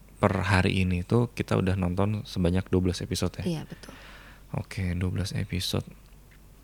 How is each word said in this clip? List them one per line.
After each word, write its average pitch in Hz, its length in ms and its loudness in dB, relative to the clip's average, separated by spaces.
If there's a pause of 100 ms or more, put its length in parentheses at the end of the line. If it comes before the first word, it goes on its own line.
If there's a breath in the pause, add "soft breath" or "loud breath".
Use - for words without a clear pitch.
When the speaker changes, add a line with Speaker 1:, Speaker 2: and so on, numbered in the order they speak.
(180)
Speaker 1:
per 101 200 4
hari 92 460 4
ini 90 180 2
tuh 117 300 2
kita - 240 -2
udah 95 200 2
nonton 95 480 0
sebanyak 92 440 0
dua 92 140 4
belas 90 180 0
episode 92 380 -2
ya? - 80 -6
Speaker 2:
Iya, 175 180 -4
betul. - 320 -16 (580 loud breath)
Speaker 1:
Oke, 95 400 -4
dua 92 200 -2
belas 98 180 -2
episode. 98 560 -2 (760)